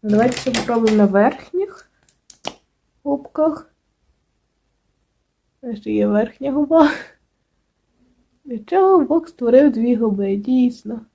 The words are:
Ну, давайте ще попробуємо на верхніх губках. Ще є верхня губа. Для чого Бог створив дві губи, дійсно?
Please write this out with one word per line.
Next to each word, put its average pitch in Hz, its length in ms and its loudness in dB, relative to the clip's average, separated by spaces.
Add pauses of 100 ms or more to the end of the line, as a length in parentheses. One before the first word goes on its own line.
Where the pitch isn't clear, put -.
Ну, 214 40 -6
давайте 226 280 2
ще - 140 -6
попробуємо 226 460 0
на 208 80 4
верхніх 247 840 -2 (1120)
губках. 302 680 -4 (2000)
Ще 214 180 -10
є 208 160 0
верхня 220 440 -2
губа. 294 400 2 (1500)
Для 240 140 -10
чого 370 460 2
Бог 320 220 -2
створив 254 440 2
дві 233 240 0
губи, 202 400 -2
дійсно? 240 800 -2